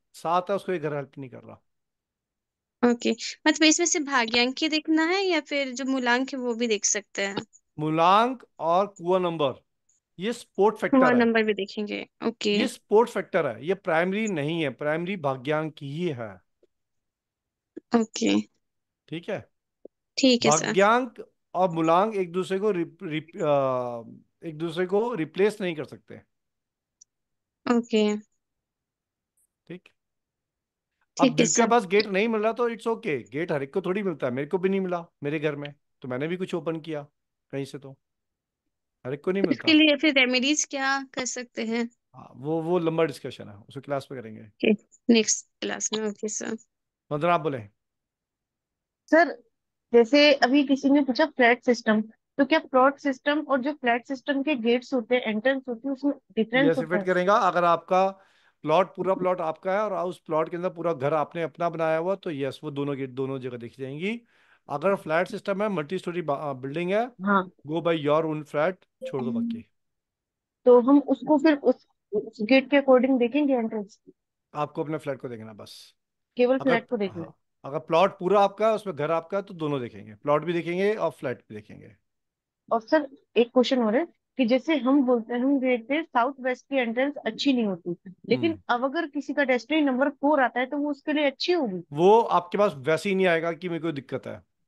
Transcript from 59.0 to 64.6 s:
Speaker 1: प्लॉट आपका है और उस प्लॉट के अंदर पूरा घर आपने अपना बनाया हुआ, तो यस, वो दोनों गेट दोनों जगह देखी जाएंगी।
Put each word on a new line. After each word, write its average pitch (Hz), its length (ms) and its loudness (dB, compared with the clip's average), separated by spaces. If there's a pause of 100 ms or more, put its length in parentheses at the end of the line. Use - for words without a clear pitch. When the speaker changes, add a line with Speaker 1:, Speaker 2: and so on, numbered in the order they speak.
Speaker 1:
प्लॉट 180 260 -2
आपका 160 320 -4
है 202 80 0
और 185 280 -4
उस 175 100 -10
प्लॉट 160 320 -2
के 175 60 -8
अंदर 175 120 -2
पूरा 170 240 -4
घर 143 220 -2
आपने 156 280 -2
अपना 170 260 -4
बनाया 160 300 -2
हुआ, 180 160 -2
तो 190 160 -8
यस, 135 340 -6
वो 151 60 -8
दोनों 143 260 -4
गेट 131 140 -8
दोनों 135 280 -6
जगह 123 180 -10
देखी 120 260 -14
जाएंगी। 170 380 -6 (480)